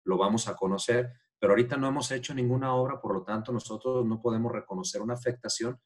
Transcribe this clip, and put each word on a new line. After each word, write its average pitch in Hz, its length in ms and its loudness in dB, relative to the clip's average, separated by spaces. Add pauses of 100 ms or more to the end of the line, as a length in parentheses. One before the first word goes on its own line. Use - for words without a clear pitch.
lo 92 140 0
vamos 104 300 2
a 98 80 -4
conocer, 113 580 0 (260)
pero 101 140 6
ahorita 123 240 4
no 135 100 2
hemos 139 240 -2
hecho 127 220 -6
ninguna 131 420 2
obra, 127 240 0
por - 140 -2
lo 95 100 -2
tanto 110 300 -4
nosotros 117 520 -2
no 110 160 0
podemos 113 300 0
reconocer - 500 -6
una 117 120 -2
afectación 120 720 -4